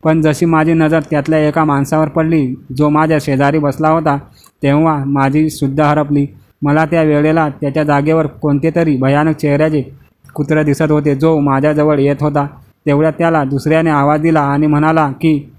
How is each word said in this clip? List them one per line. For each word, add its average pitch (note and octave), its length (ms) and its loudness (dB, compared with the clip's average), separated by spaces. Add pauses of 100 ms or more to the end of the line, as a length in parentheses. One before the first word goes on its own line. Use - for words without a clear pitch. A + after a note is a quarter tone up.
पण D#3+ 180 2
जशी D3+ 240 0
माझी E3 280 2
नजर D#3+ 280 2
त्यातल्या D3+ 460 -2
एका D#3 160 0
माणसावर D3+ 440 0
पडली, D#3 480 -2 (220)
जो D3 120 2
माझ्या D#3 320 2
शेजारी C#3+ 380 0
बसला D3 300 -2
होता, D#3+ 280 0 (460)
तेव्हा D3 420 2
माझी C#3 440 0
शुद्ध C#3+ 320 -4
हरपली. D3 460 0 (340)
मला D3+ 240 2
त्या E3 160 -2
वेळेला D3+ 480 2
त्याच्या C#3+ 340 -4
जागेवर D3 440 0
कोणते C#3+ 480 -2
तरी E3 220 0
भयानक C#3+ 380 0
चेहऱ्याचे D3+ 480 0 (500)
कुत्रे D3+ 300 -2
दिसत D3+ 280 0
होते, D3 240 0
जो D#3 240 2
माझ्याजवळ D3 600 0
येत C#3+ 220 2
होता. C#3+ 260 -2 (380)
तेवढ्यात D3+ 280 2
त्याला E3 300 0
दुसऱ्याने D#3 460 0
आवाज D3 320 0
दिला D#3+ 200 2
आणि C#3+ 260 0
म्हणाला D3+ 440 0
की D3 480 -2